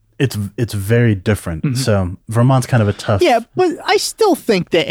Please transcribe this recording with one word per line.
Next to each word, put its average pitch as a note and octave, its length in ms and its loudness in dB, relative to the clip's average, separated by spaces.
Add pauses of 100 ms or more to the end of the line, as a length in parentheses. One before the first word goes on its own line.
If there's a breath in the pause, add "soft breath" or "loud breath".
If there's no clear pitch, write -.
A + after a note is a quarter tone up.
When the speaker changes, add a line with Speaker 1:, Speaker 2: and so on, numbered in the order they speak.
(200)
Speaker 1:
it's, B2+ 180 -2 (200)
it's A2+ 160 -4
very A2 420 2
different. F2+ 480 -4
Speaker 2:
Mm-hmm. C#3 120 -2
Speaker 1:
So G2 420 -2 (100)
Vermont's B2 400 2
kind A#2 160 2
of G2+ 60 0
a G2+ 40 0
tough - 280 -2
Speaker 2:
Yeah, D#4 180 4 (160)
but F4+ 160 2 (140)
I F#4+ 120 2
still F#4+ 380 0
think F#3+ 360 -2
that D#3+ 200 2